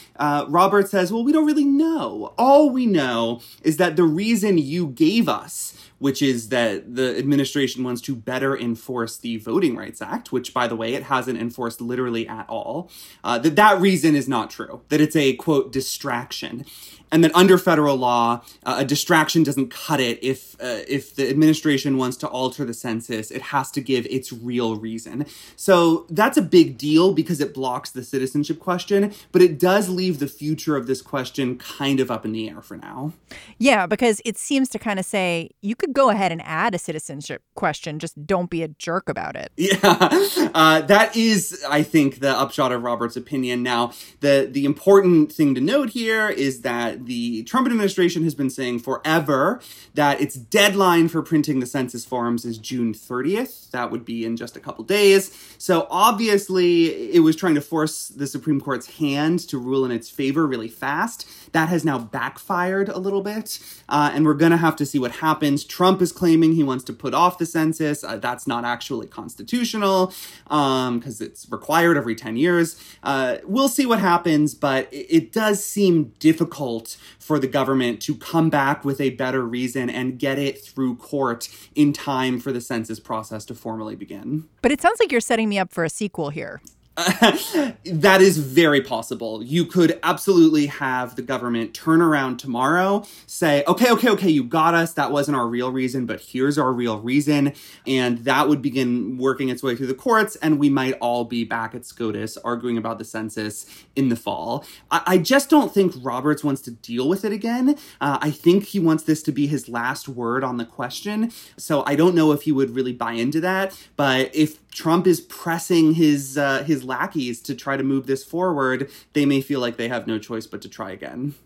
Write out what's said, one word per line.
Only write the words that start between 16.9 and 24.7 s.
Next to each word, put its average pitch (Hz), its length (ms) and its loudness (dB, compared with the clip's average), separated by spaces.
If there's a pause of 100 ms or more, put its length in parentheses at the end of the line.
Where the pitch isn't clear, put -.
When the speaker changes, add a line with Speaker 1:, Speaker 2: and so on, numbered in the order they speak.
Speaker 1:
And 165 140 6
that 160 100 4
under 185 240 8
federal 151 380 2
law, 120 460 0 (240)
uh, 127 140 -2
a 139 40 0
distraction 156 600 2
doesn't 135 260 -2
cut 143 320 -4
it. 117 200 -2
If, - 380 -6
uh, 120 300 -8
if 139 260 -6
the 135 140 -2
administration 147 680 2
wants 127 220 -2
to 151 100 -8
alter 127 380 -4
the 117 80 -6
census, 113 580 -8
it 127 120 -10
has - 280 -4
to - 80 -8
give 123 280 -2
its 131 260 -6
real 120 420 -4